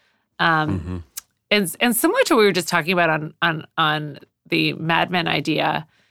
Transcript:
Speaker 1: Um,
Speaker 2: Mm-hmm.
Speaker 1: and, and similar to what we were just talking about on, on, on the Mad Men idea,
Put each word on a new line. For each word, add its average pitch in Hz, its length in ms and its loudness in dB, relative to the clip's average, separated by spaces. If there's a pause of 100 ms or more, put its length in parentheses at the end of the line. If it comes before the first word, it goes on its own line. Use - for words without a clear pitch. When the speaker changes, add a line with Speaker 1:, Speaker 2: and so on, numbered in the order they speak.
(400)
Speaker 1:
Um, 156 400 2
Speaker 2:
Mm-hmm. 87 180 -8 (540)
Speaker 1:
and, 208 280 0
and 240 160 2
similar 392 280 2
to - 120 2
what 240 40 4
we 214 60 6
were 202 60 4
just 170 160 -2
talking 165 240 0
about 175 200 2
on, 156 220 -4 (100)
on, 160 240 -2 (100)
on 151 420 -2 (280)
the 156 260 0
Mad 165 380 0
Men 175 160 -2
idea, 156 580 -2 (260)